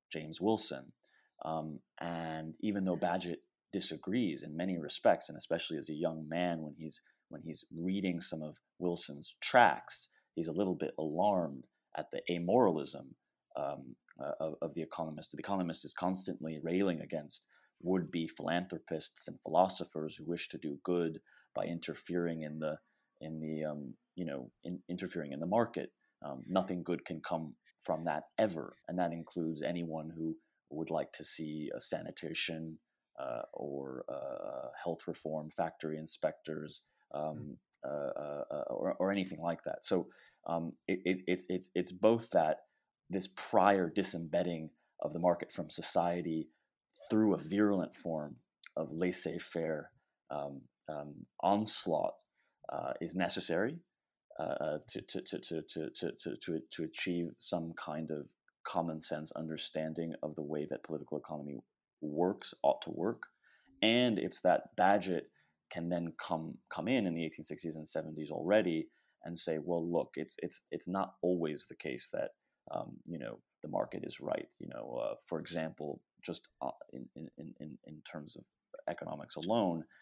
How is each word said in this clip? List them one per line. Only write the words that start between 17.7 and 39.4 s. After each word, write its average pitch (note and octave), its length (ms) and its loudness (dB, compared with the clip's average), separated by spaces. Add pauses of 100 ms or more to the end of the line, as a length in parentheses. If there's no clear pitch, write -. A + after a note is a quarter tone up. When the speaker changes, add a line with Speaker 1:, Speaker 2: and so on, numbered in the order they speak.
Speaker 1:
would-be E2+ 460 2
philanthropists - 1000 -2
and - 140 -12
philosophers D#2+ 760 6
who D2+ 80 -12
wish E2+ 240 0
to D#2+ 100 -6
do D2 240 -4
good E2+ 380 2 (340)
by - 120 0
interfering E2+ 760 -2
in D2+ 160 -6
the, D#2 200 -2 (420)
in D#2+ 200 -8
the, D#2 240 -2
um, D2 300 -4 (220)
you F2+ 80 -4
know, C#2 260 -6 (140)
in, F2+ 240 -6
interfering F2 440 -4
in C#2 60 -6
the E2 80 -2
market. G#2+ 460 2 (320)
Um, C2+ 240 -8
nothing F#2 340 2
good E2+ 220 0
can D#2+ 160 -6
come D#2+ 340 -4 (260)
from E2 260 0
that D#2 180 0 (140)
ever, D#2+ 380 0 (120)
and F2+ 100 -2
that E2+ 140 2
includes D#2+ 500 -2
anyone E2 540 -2
who D#2+ 180 -2 (360)
would D#2 200 -4
like D#2 220 0
to - 100 -12
see D#2 540 -4
a - 20 -6
sanitation, D#2+ 1000 -4 (420)
uh, B1 220 -4 (100)
or, C#2 560 -6
uh, C2+ 640 -6 (120)
health E2+ 240 -2
reform, D#2 440 -4
factory D#2+ 460 -2
inspectors, D#2 840 -4 (320)
um, D2+ 420 -4 (280)
Speaker 2:
Mm. C2+ 60 -6
Speaker 1:
uh, C#2+ 300 -4
uh, D2 300 -6
uh, - 220 -4
or, - 260 0
or F#2+ 140 4
anything F#2 260 -2
like E2 260 -2